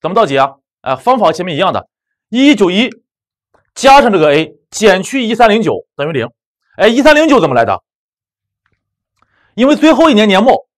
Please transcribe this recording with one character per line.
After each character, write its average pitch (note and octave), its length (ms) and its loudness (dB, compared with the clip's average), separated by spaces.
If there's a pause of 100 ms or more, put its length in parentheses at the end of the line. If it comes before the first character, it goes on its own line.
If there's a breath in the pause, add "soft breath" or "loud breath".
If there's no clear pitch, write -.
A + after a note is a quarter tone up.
怎 D#3+ 80 -8
么 F3+ 40 -10
倒 A3 120 0
计 C#3 120 -4
啊？ C3+ 180 -2 (240)
呃， C3 160 -8
方 B3 240 -2
法 E3+ 140 0
前 F3 120 -8
面 F3+ 100 -8
一 - 20 -6
样 F3 160 -2
的， G2 160 -10 (400)
一 C4+ 220 2
一 C#4 40 2
九 F#3 160 0
一 G#3+ 180 -2 (840)
加 C4+ 260 4
上 A#3 80 0
这 G3 80 -2
个 D3+ 160 0
A D3+ 220 -4 (140)
减 F#3+ 340 0
去 C4 220 -6
一 A3+ 100 -4
三 A3+ 140 2
零 G#3+ 120 0
九 C#3 240 -6 (120)
等 C#3+ 100 -8
于 E3 60 -10
零。 A#2 160 -6 (480)
哎， G3+ 100 2
一 A#3 140 0
三 D4+ 120 4
零 D4+ 140 2
九 C4+ 140 2
怎 D#3 80 -2
么 B2+ 60 -4
来 A#2 100 2
的？ G2 180 -6 (1700)
因 A#3+ 120 0
为 D4 80 2
最 D4+ 160 2
后 D#4 180 4
一 C#4 40 2
年 G#3+ 160 2
年 F#3+ 120 2
末 A#3 360 0